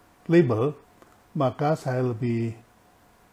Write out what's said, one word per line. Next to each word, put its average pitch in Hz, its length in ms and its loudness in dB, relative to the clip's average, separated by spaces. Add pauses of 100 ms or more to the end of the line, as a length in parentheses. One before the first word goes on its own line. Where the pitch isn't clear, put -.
(260)
label, 147 480 4 (640)
maka 143 400 -2
saya 127 240 -4
lebih 117 540 -2 (760)